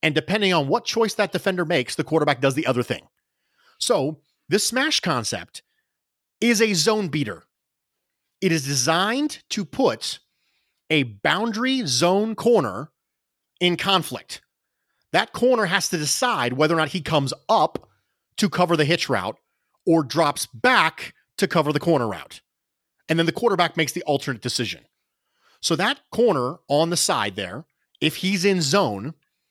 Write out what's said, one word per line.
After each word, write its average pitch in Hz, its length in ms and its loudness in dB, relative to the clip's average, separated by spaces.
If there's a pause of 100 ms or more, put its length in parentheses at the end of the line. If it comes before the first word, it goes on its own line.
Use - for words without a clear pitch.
and 156 140 0
depending 196 360 0
on 156 160 2
what 208 180 0
choice 226 280 -2
that 202 180 -2
defender 180 320 -2
makes, 151 300 -2
the 156 100 -4
quarterback 147 380 0
does 135 140 2
the 160 100 -2
other 123 160 0
thing. - 260 -6 (720)
So 156 440 0 (280)
this 202 160 2
smash 269 360 -2
concept 117 600 -4 (800)
is 226 220 2
a 220 120 2
zone 190 360 0
beater. 123 380 -4 (920)
It 180 140 2
is 151 120 -2
designed 175 840 0
to 202 160 -4
put - 540 -2 (720)
a 151 140 2
boundary 208 800 -2
zone 180 500 0
corner 147 560 0 (680)
in 175 160 2
conflict. 175 640 -2 (720)
That 196 220 0
corner 233 320 2
has 180 240 0
to 180 80 -2
decide 151 560 0
whether 151 220 2
or - 20 2
not 156 120 0
he 185 120 -4
comes 139 320 0 (160)
up 190 400 2 (480)
to 202 120 2
cover 170 280 2
the 143 80 2
hitch 165 240 0
route 104 280 -2 (480)
or 165 180 4
drops 143 420 0
back 185 680 0 (240)
to 196 100 0
cover 151 260 0
the 147 60 -4
corner 139 280 2
route. 82 320 -10 (720)
And 165 100 2
then 165 60 2
the 165 80 0
quarterback 180 420 0
makes 156 160 -2
the 180 120 -8
alternate 139 380 -4
decision. 95 440 -6 (760)
So - 160 -2
that 214 240 -2 (120)
corner 170 480 2 (100)
on 156 200 2
the 170 80 -2
side 107 380 0
there, 101 300 -8 (340)
if 151 180 0
he's 190 280 -2
in 196 160 2
zone, 139 520 0 (380)